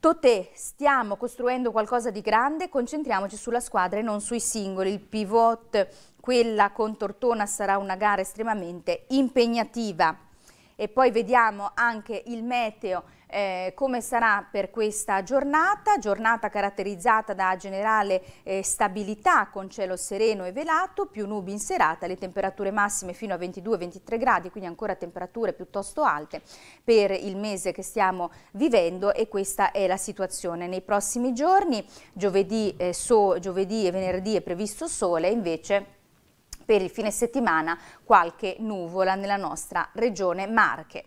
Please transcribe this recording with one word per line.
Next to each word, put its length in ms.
Totè, 520
stiamo 640
costruendo 560
qualcosa 400
di 80
grande, 480
concentriamoci 680
sulla 220
squadra 400
e 40
non 180
sui 180
singoli. 540
Il 80
pivot, 880
quella 500
con 260
Tortona 500
sarà 320
una 180
gara 240
estremamente 880
impegnativa. 1080
E 60
poi 240
vediamo 640
anche 520
il 180
meteo, 580
eh, 480
come 260
sarà 480
per 220
questa 540
giornata, 760
giornata 500
caratterizzata 840
da 220
generale, 680
eh, 180
stabilità 840
con 200
cielo 280
sereno 480
e 80
velato, 540
più 200
nubi 240
in 80
serata, 480
le 100
temperature 540
massime 420
fino 220
a 20
ventidue, 400
ventitré 420
gradi, 320
quindi 180
ancora 260
temperature 580
piuttosto 520
alte 380
per 260
il 260
mese 360
che 100
stiamo 480
vivendo, 600
e 140
questa 460
è 160
la 80
situazione 720
nei 120
prossimi 540
giorni. 500
Giovedì, 640
eh, 160
so-, 480
giovedì 440
e 60
venerdì 460
è 60
previsto 440
sole, 420
invece 680
per 140
il 80
fine 200
settimana 680
qualche 540
nuvola 560
nella 240
nostra 560
regione 520
Marche. 600